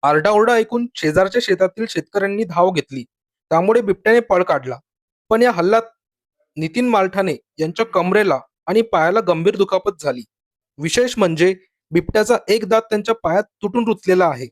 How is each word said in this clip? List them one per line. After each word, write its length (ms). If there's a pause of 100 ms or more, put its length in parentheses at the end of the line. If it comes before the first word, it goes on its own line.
आरडाओरडा 500
ऐकून 420
शेजारच्या 480
शेतातील 460
शेतकऱ्यांनी 540
धाव 280
घेतली, 320 (460)
त्यामुळे 320
बिबट्याने 380
पळ 240
काढला. 360 (500)
पण 120
या 100
हल्ल्यात 300 (760)
नितीन 300
मालठाणे 480 (220)
यांच्या 280
कमरेला 540 (280)
आणि 140
पायाला 380
गंभीर 360
दुखापत 460
झाली. 220 (540)
विशेष 400
म्हणजे 380 (360)
बिबट्याचा 460 (100)
एक 180
दात 160
त्यांच्या 340
पायात 280
तुटून 440
रुतलेला 380
आहे. 260